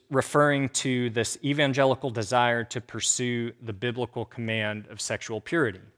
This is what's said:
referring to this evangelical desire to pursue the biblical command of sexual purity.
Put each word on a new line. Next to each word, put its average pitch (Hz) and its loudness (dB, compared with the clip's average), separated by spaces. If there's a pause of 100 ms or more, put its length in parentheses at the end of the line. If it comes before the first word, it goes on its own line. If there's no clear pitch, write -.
(100)
referring 143 4
to 123 0
this 113 -2
evangelical 139 2
desire 117 2
to 117 -8
pursue 117 -2 (100)
the 113 -8
biblical 120 -4
command 107 -4
of 110 -14
sexual 110 -4
purity. 117 0 (180)